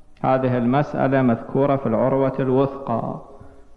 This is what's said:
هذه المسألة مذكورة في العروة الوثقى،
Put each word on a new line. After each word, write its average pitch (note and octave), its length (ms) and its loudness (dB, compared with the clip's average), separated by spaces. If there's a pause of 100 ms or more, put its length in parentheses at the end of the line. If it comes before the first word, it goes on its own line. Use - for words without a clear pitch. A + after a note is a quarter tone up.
(240)
هذه C3 340 2
المسألة C3 640 2
مذكورة C3+ 540 2
في C3 100 -6
العروة C3 540 0
الوثقى، C3 840 -2 (560)